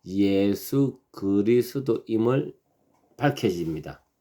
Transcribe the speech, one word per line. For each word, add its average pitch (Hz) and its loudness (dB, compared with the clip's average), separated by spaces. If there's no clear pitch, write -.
예수 98 0
그리스도임을 113 0
밝혀집니다. 80 -2